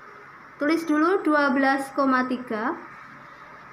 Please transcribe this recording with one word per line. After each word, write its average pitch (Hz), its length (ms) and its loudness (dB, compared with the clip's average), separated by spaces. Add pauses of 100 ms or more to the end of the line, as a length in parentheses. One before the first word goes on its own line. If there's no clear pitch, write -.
(560)
Tulis 311 320 0
dulu 320 320 2
dua 294 320 2
belas 277 400 0
koma 262 320 2
tiga. 247 480 -4 (1000)